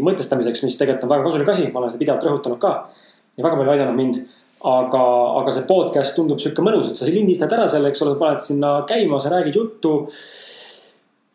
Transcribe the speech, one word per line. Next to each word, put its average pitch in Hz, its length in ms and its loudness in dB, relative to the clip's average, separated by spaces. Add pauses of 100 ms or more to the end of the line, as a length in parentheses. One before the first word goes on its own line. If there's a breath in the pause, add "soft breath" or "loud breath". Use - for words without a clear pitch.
mõtestamiseks, 127 600 0
mis 120 140 -2
tegelikult 135 260 0
on 139 80 2
väga 139 140 0
kasulik 156 240 0
asi, 175 200 0
ma 127 80 -4
olen 117 120 -4
seda 117 100 -6
pidevalt 139 260 0
rõhutanud 135 320 -2
ka - 140 0 (640 loud breath)
ja 131 80 -2
väga 160 140 0
palju 139 160 2
aidanud 127 200 0
mind. 131 240 0 (480 loud breath)
Aga, 127 320 2 (380)
aga 131 160 0
see 131 140 -2
podcast 143 500 2
tundub 147 240 0
sihuke 151 240 -2
mõnus, 208 240 2
et - 80 -6
sa 127 80 -2
lindistad 175 480 2
ära 220 160 2
selle, 143 220 2
eks - 100 -4
ole, 143 160 2
paned 151 240 2
sinna 143 300 0 (160)
käima, 180 340 0
sa 147 80 -2
räägid 165 240 0
juttu. 214 380 0 (1400 loud breath)